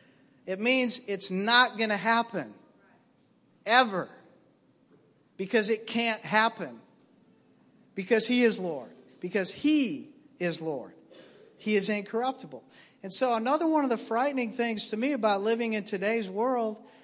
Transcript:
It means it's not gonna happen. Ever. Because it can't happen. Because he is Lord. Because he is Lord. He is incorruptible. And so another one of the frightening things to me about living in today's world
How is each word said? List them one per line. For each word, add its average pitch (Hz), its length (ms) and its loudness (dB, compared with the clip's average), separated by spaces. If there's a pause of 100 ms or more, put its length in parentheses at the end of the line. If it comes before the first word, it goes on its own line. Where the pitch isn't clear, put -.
(440)
It 185 140 -6
means 247 480 2
it's 196 240 -6
not 220 480 4
gonna 214 180 0
happen. 208 560 0 (1120)
Ever. 208 440 4 (1300)
Because 202 340 0
it 220 160 -2
can't 226 360 -2
happen. 185 580 0 (1120)
Because 220 320 2
he 247 160 4
is 220 160 4
Lord. 156 320 -8 (300)
Because 180 320 -4
he 262 580 0 (300)
is 170 200 -4
Lord. 143 320 -8 (640)
He 214 180 -2
is 196 120 0
incorruptible. 208 760 -6 (400)
And 190 80 -8
so 254 220 0
another 277 340 0
one 311 160 4
of 254 60 0
the 226 60 0
frightening 247 540 -2
things 226 380 -4
to 214 80 -4
me 262 160 0
about 208 300 2
living 226 320 0
in 208 100 -4
today's 208 440 -2
world 220 540 -2 (220)